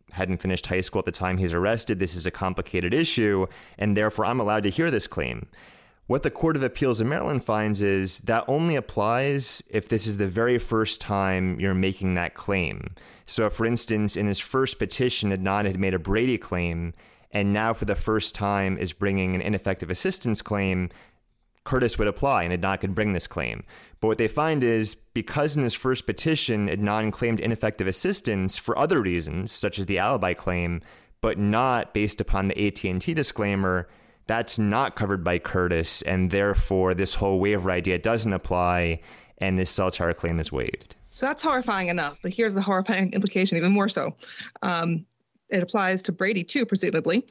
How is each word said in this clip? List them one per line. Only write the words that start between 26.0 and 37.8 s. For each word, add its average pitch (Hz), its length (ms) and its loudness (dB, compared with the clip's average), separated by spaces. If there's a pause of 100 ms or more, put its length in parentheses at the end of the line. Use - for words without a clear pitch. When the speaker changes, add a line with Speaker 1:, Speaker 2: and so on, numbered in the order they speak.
Speaker 1:
petition, 110 640 0
Adnan 104 420 0
claimed 117 280 0
ineffective 110 460 -2
assistance 98 680 0
for - 220 -2
other 156 240 2
reasons, 87 500 -2
such - 260 -4
as 98 60 -2
the 92 140 -2
alibi 98 340 0
claim, 87 480 -2 (400)
but 110 180 0
not 113 540 2
based 104 300 -2
upon 98 260 0
the - 100 -2
A 104 120 2
T - 180 -4
and 90 140 -2
T 170 100 -2
disclaimer, 98 760 0 (400)
that's 113 320 -2
not 113 380 2
covered 98 260 0
by 87 160 2
Curtis, 87 640 0
and 92 300 2
therefore 95 640 2
this 92 200 0
whole 98 240 2
waiver 95 320 2
idea 90 280 0